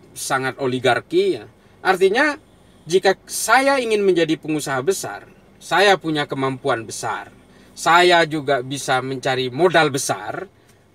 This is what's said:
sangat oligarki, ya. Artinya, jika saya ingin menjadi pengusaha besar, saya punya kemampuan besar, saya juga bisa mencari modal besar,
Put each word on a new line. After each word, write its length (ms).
sangat 480
oligarki, 800
ya. 80
Artinya, 560
jika 400
saya 560
ingin 240
menjadi 320
pengusaha 480
besar, 400
saya 400
punya 320
kemampuan 560
besar, 480
saya 560
juga 320
bisa 400
mencari 480
modal 400
besar, 580